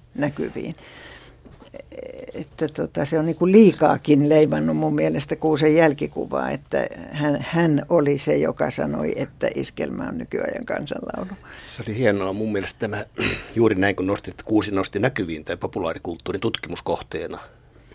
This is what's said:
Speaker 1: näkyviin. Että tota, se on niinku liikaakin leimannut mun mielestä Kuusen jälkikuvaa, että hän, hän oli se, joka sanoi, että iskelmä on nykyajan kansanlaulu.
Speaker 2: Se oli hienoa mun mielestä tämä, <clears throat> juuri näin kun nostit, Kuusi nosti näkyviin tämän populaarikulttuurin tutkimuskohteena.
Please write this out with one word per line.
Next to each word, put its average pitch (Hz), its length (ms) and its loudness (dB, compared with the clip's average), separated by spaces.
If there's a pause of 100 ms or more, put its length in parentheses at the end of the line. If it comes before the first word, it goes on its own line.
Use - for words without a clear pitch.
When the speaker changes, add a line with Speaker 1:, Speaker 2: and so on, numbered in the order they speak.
(160)
Speaker 1:
näkyviin. - 600 -6 (1600)
Että - 320 -6
tota, 156 380 -4
se 160 140 0
on 156 60 0
niinku 165 220 0
liikaakin 151 800 8
leimannut 156 480 4
mun 156 180 0
mielestä 156 400 -2
Kuusen 156 400 2
jälkikuvaa, 147 720 0
että - 380 -4 (240)
hän, 147 260 0 (120)
hän 156 400 2
oli 143 280 2
se, 147 200 0
joka 151 340 0
sanoi, 147 440 -4
että - 400 -6
iskelmä - 520 -6
on - 100 -8
nykyajan - 480 -8
kansanlaulu. - 640 -8 (460)
Speaker 2:
Se 117 120 -12
oli 110 100 -6
hienoa 101 360 0
mun 110 180 -4
mielestä 98 280 -6
tämä, 104 260 -6 (240)
<clears throat> - 260 -10
juuri 110 200 4
näin 95 200 2
kun 92 120 -2
nostit, 101 360 -6
Kuusi 107 280 2
nosti 98 280 -2
näkyviin 101 460 -4
tämän 90 140 -6
populaarikulttuurin 90 800 -6
tutkimuskohteena. 82 960 -6 (560)